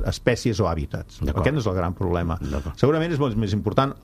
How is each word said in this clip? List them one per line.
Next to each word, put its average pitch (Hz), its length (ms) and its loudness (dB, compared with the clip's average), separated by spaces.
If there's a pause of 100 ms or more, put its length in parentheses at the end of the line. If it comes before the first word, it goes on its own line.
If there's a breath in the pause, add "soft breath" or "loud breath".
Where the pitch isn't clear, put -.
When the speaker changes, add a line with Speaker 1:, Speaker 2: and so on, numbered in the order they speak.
Speaker 1:
espècies 113 560 0
o 87 80 2
hàbitats. 80 480 -6
Speaker 2:
D'acord. 71 240 -2
Speaker 1:
Aquest 139 140 2
no 139 40 0
és 110 60 0
el 92 80 0
gran 90 240 0
problema. 85 420 0
Speaker 2:
D'acord. 73 380 -6
Speaker 1:
Segurament 156 320 4
és 147 80 0
molt 131 180 0
més 107 200 0
important 104 340 2 (140)